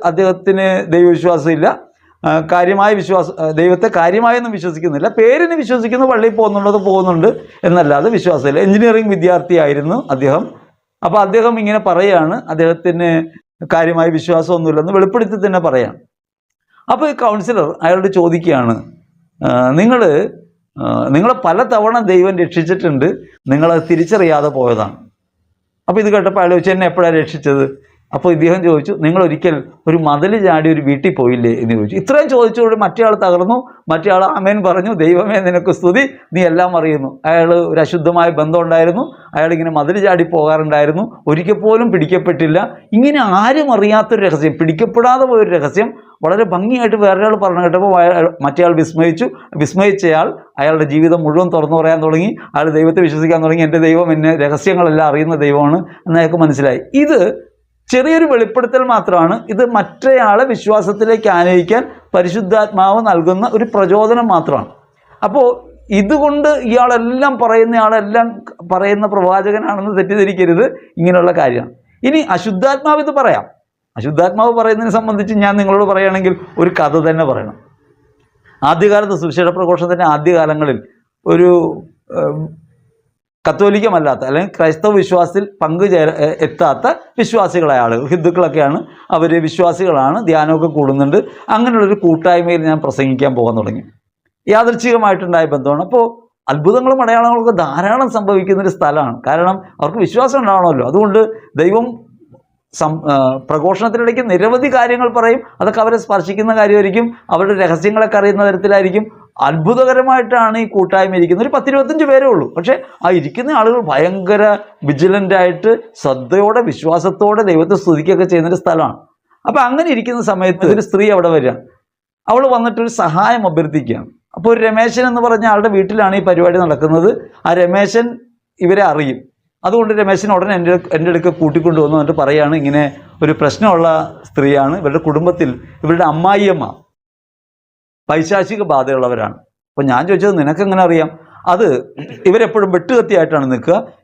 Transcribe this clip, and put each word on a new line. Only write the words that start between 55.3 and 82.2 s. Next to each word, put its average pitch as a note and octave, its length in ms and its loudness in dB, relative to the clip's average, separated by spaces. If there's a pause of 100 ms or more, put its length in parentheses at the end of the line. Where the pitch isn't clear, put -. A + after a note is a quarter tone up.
ദൈവമാണ്" D3 420 2
എന്ന് E3 420 -4
അയാൾക്ക് E3 180 0
മനസ്സിലായി. C#3 440 0 (120)
ഇത് C#4 560 0 (420)
ചെറിയൊരു D#4+ 340 2
വെളിപ്പെടുത്തൽ B3 580 0
മാത്രമാണ്. G#3 640 0
ഇത് A#3+ 220 0
മറ്റേയാളെ A#3 720 2
വിശ്വാസത്തിലേക്ക് G#3+ 840 0
ആനയിക്കാൻ F3+ 640 2 (240)
പരിശുദ്ധാത്മാവ് G3 840 0
നൽകുന്ന F#3 520 0
ഒരു A3 120 0 (100)
പ്രചോദനം G#3+ 520 2
മാത്രമാണ്. D#3 400 -2 (560)
അപ്പോൾ B3 420 0 (240)
ഇതുകൊണ്ട് C#4+ 580 0
ഇയാളെല്ലാം B3 920 0
പറയുന്ന, A3+ 360 2
ആളെല്ലാം A3 640 0 (300)
പറയുന്ന G3+ 360 0
പ്രവാചകനാണെന്ന് G3 920 -2
തെറ്റിദ്ധരിക്കരുത്. F#3+ 680 0 (320)
ഇങ്ങനെയുള്ള F3 340 2
കാര്യമാണ്. B2+ 380 -2 (340)
ഇനി C#4 160 0 (100)
അശുദ്ധാത്മാവ് C4+ 720 -2
ഇത് D4 100 -4
പറയാം. A3 340 0 (520)
അശുദ്ധാത്മാവ് F3+ 560 0
പറയുന്നതിനെ A3 400 0
സംബന്ധിച്ച് G#3+ 400 -2
ഞാൻ G3+ 240 0
നിങ്ങളോട് G3 260 2
പറയുകയാണെങ്കിൽ F#3+ 520 0 (220)
ഒരു F3 220 2
കഥ D3+ 180 0
തന്നെ D#3+ 280 0
പറയണം. A2 320 -6 (1080)
ആദ്യകാലത്ത്, G3 520 2
സുവിശേഷ E3 320 -2
പ്രഘോഷണത്തിൻ്റെ F3 580 0
ആദ്യകാലങ്ങളിൽ D3+ 800 0 (420)
ഒരു, E3+ 560 2 (360)
ഏം, D#3 460 -6 (840)